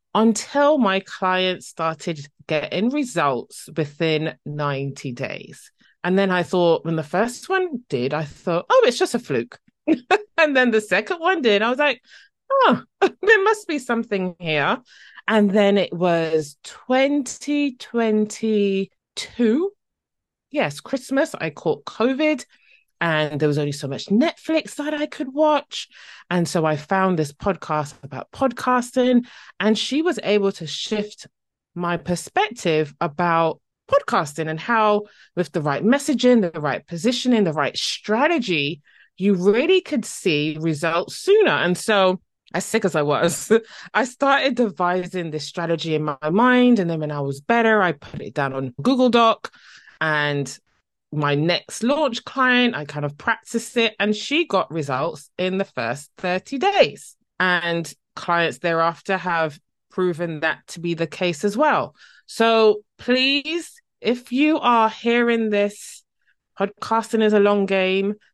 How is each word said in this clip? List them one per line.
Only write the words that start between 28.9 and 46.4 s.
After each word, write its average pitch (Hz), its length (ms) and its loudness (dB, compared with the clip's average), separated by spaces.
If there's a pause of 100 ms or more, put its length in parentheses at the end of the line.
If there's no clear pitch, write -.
and 214 180 2
she 285 240 -2
was 320 200 -2
able 196 300 2
to 165 140 -12
shift 208 600 -8 (480)
my 175 220 -2
perspective 170 1040 -2
about 165 600 0 (300)
podcasting 165 580 0
and 160 120 -6
how, 214 440 2 (320)
with 175 160 -2
the 160 100 -2
right 143 200 0
messaging, 247 720 2
the 160 80 -8
right 143 260 -4
positioning, 226 580 0
the 165 80 0
right 143 240 -2
strategy, 208 1040 -2 (340)
you 196 180 2
really 233 460 4
could 285 240 -4
see 151 560 -2
results 160 560 -2
sooner. 392 340 4
And 170 280 0
so, 190 420 2 (320)
as 185 120 -4
sick 220 200 -2
as 175 120 -2
I 151 60 2
was, 147 500 0 (220)
<laughs> - 200 -18
I - 100 2
started 277 520 0
devising 180 720 -2
this 147 160 -8
strategy 165 480 -4
in 151 100 0
my 151 260 -4
mind. 247 480 4